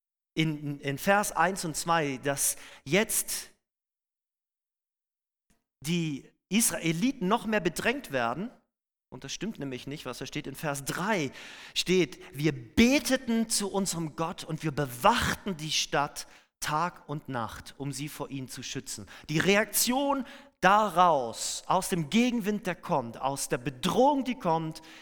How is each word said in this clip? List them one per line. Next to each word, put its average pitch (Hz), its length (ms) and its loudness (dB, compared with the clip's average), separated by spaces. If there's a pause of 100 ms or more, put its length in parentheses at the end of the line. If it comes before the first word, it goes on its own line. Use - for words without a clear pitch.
(340)
in, 147 460 -2
in 139 180 -4
Vers - 320 2
eins 180 340 0
und 160 120 -4
zwei, 147 480 0
dass 139 320 0 (280)
jetzt - 640 0 (2250)
die 160 500 -2 (200)
Israeliten 180 800 2
noch 208 180 2
mehr 214 140 2
bedrängt 226 500 -2
werden. 135 400 0 (600)
Und 127 120 -14
das 135 100 -10
stimmt - 280 -6
nämlich 131 260 -6
nicht, 139 200 -10
was 127 120 -8
da 135 80 -8
steht. - 220 -8
In 135 80 -10
Vers 143 280 -4
drei 170 460 0 (420)
steht, - 480 2 (160)
wir 151 140 2
beteten 233 1000 2
zu 202 220 0
unserem 170 460 -2
Gott 165 260 -4
und 156 220 -6
wir 156 80 0
bewachten 165 840 2
die 151 140 -8
Stadt - 560 -2 (320)
Tag 160 500 -2
und 147 200 -8
Nacht, 120 500 -6
um 139 140 -4
sie 139 160 -8
vor 143 220 -8
ihnen 131 180 -8
zu 123 160 -12
schützen. - 420 -8 (220)
Die 151 100 0
Reaktion 226 880 2 (340)
daraus, 175 1080 4
aus 185 220 2
dem 160 200 -2
Gegenwind, 226 560 2
der 175 80 -2
kommt, 123 460 -2
aus 139 280 -2
der 147 100 0
Bedrohung, 185 680 2
die 254 100 -2
kommt, 160 480 -2 (200)